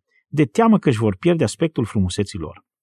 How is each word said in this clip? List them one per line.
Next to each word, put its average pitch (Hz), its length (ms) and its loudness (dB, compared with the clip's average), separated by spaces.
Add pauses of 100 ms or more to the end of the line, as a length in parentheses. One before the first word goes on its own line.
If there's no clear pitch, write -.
(280)
de 147 160 0
teamă 226 340 4
că - 100 -2
își 117 100 0
vor 107 180 0
pierde 170 280 0
aspectul 139 400 -2
frumuseții 98 540 -4
lor. 76 260 -12 (180)